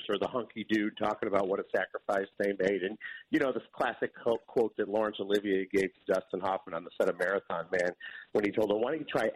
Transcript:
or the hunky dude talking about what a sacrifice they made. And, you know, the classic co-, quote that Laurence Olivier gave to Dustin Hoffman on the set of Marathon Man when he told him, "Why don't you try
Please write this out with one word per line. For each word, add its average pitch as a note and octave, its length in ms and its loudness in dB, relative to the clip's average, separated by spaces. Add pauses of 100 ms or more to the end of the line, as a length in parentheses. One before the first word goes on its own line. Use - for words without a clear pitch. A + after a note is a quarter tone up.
or G2+ 100 0
the F#2 80 0
hunky A2 420 -6
dude G#2+ 300 0
talking G#2+ 300 -2
about G2 200 2
what G2 120 0
a - 40 -6 (100)
sacrifice G2 520 -2 (140)
they G2+ 180 2
made. F#2+ 240 2
And, G2+ 160 -4 (320)
you D#3 80 4
know, C3+ 140 2
the A2+ 80 -6 (120)
classic B2 380 -2 (120)
co-, A#2 160 0 (100)
quote A2+ 280 0
that G2+ 120 -2
Laurence G#2+ 320 0
Olivier G2 520 2
gave F#2+ 220 4
to - 180 -2
Dustin F#2 280 0
Hoffman F#2+ 340 -2
on E2 100 -4
the E2+ 60 -16 (100)
set F#2+ 80 4
of E2+ 100 2
Marathon F2+ 520 0
Man F2+ 200 2 (420)
when G#2+ 120 2
he G2+ 60 2
told G#2+ 220 2
him, G#2+ 100 2
"Why B2 80 0
don't D#3 100 -2
you D3+ 60 -10
try A2+ 300 0